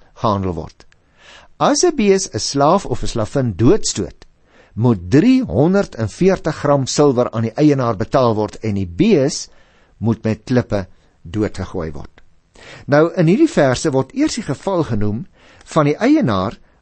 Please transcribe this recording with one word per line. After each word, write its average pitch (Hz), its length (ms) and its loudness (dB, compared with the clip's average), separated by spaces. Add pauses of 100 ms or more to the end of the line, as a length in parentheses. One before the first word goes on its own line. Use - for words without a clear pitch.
(140)
gehandel 98 400 -2
word. - 320 -12 (720)
As 226 260 2
'n 349 120 2
bees 196 360 2
'n 110 80 -6
slaaf 147 460 0
of 123 180 -6
'n - 40 -2
slavin 117 480 -2
doodstoot, 117 680 0 (480)
moet 110 260 0 (100)
driehonderd 185 880 2
en 110 140 -4
veertig 170 460 0
gram 143 300 0
silwer 123 460 2
aan 113 160 -2
die - 80 -8
eienaar 135 400 2
betaal 113 400 0
word 104 240 -4
en 107 160 -4
die 95 120 -4
bees 147 600 0 (500)
moet 110 260 -2
met 110 200 -4
klippe 113 440 -2 (340)
doodgegooi 92 680 -6
word. - 300 -16 (640)
Nou, 151 300 2
in 165 120 2
hierdie 285 240 4
verse 143 400 0
word 131 220 -2
eers 294 220 -2
die 226 80 -10
geval 170 400 -4
genoem 110 420 -2 (380)
van 151 220 0
die 147 100 0
eienaar 156 640 0 (220)